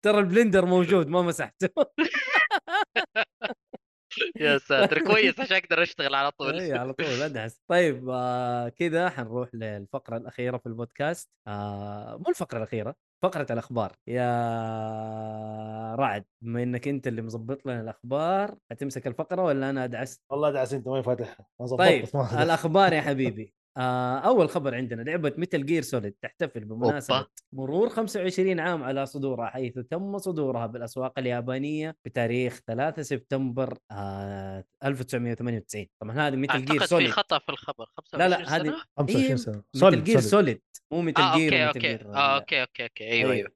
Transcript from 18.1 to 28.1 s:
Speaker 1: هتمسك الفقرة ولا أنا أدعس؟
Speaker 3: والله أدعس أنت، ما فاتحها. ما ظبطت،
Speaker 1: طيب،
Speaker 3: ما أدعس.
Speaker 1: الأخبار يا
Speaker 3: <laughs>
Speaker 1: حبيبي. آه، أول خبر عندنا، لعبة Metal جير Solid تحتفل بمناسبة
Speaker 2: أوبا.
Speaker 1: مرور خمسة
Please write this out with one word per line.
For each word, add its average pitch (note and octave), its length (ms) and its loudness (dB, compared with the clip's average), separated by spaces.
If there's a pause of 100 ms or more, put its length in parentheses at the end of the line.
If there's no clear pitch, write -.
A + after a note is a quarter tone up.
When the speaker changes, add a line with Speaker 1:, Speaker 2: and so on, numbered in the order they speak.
Speaker 1:
هتمسك C3 360 -8
الفقرة F3 360 -4
ولا C3+ 260 2
أنا C3+ 140 -2
أدعس؟ B2 380 -6 (100)
Speaker 3:
والله D3 180 2
أدعس C3 240 0
أنت، B2+ 140 -4
ما C3 140 0
فاتحها. A#2+ 440 -4 (160)
ما B2 40 -6
ظبطت، B2+ 180 2
Speaker 1:
طيب، D3 300 6
Speaker 3:
ما C#3 80 2
أدعس. A2 120 0
Speaker 1:
الأخبار E3 600 4
يا D3+ 120 2
Speaker 3:
<laughs> D3 40 0
Speaker 1:
حبيبي. A#2+ 440 -2 (240)
آه، B2+ 400 0
أول F#3 320 4
خبر C3+ 260 -2
عندنا، A#2 260 -6
لعبة D3+ 360 -2
Metal D#3 280 -2
جير D#3+ 160 2
Solid G2+ 400 -4
تحتفل B2 440 -8
بمناسبة B2 520 0
Speaker 2:
أوبا. C3 120 -4 (260)
Speaker 1:
مرور D3+ 340 0
خمسة A3 300 -4